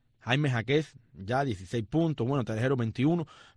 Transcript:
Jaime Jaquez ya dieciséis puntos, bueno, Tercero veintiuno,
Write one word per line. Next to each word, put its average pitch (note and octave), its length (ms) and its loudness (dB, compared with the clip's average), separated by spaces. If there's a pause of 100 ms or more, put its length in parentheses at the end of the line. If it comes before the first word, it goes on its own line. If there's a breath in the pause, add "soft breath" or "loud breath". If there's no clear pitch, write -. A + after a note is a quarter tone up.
(200)
Jaime C3+ 320 0
Jaquez B2+ 420 0 (220)
ya A2+ 280 -2
dieciséis A2 400 -4
puntos, D3+ 440 0
bueno, C3+ 160 0
Tercero A2+ 320 0
veintiuno, C3 500 0 (320 loud breath)